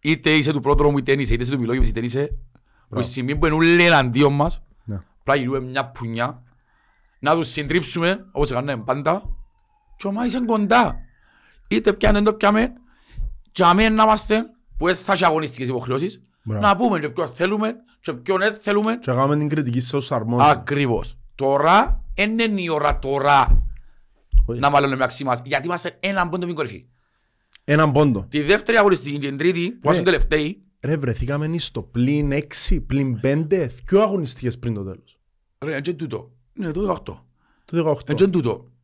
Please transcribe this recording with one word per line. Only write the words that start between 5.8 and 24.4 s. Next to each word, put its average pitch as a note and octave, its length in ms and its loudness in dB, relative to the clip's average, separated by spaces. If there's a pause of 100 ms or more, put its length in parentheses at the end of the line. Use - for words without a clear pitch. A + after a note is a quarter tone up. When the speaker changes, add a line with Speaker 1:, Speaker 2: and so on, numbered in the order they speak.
Speaker 1:
πουνιά, A#2+ 520 -6 (760)
να D3 140 2
τους E3 140 -2
συντρίψουμε, E3 840 -2
όπως C#3+ 180 -2
έκαναμε B2+ 340 -4
πάντα, C#3+ 380 -2 (760)
και - 100 -10
ο G3 60 -4
Μάης A#3+ 220 -4
είναι B3 120 -4
κοντά. A3 500 2 (720)
Είτε A3 240 2
πιάνε, G#3 220 4
δεν G#3 100 2
το G#3+ 100 2
πιάμε, G#3+ 380 2 (800)
και F#3 120 0
αμέ F#3+ 240 6
να A3 140 2
είμαστε, A3 400 2 (340)
που D#3 100 0
δεν F3+ 100 2
θα G3+ 160 -4
έχει F#3 120 0
αγωνιστικές D3 440 0
υποχρεώσεις, B2+ 520 -4 (240)
Speaker 2:
Μπράβο. G#2+ 220 -2
Speaker 1:
να G3+ 100 4
πούμε G#3+ 220 0
και D3 100 -4
ποιον D3+ 200 -6
θέλουμε, G#3+ 460 -2 (260)
και - 120 -8
ποιον D#3+ 260 -2
δεν G#3+ 160 0
θέλουμε. G#3+ 440 -2
Speaker 2:
Και C#3 120 -6
να A#2+ 60 0
κάνουμε C#3 200 2
την D3+ 120 -2
κριτική C3 320 -2
σε B2 160 -4
όσους C3+ 160 -4
αρμόζουν. B2 380 2
Speaker 1:
Ακριβώς. C#3 680 -2 (160)
Τώρα, C#3+ 680 2 (100)
εν G#3 240 -2
είναι A3 240 0
η E3+ 60 -4
ώρα D3 300 0
τώρα C#3 680 4 (840)